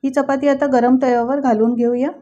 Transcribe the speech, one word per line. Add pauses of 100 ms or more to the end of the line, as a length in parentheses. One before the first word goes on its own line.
ही
चपाती
आता
गरम
तव्यावर
घालून
घेऊया. (120)